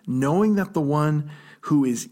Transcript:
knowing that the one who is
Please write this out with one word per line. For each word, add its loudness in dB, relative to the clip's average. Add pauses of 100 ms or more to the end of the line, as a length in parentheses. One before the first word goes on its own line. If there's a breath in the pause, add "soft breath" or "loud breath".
knowing 0
that -2
the 0
one 0 (320 loud breath)
who 2
is -2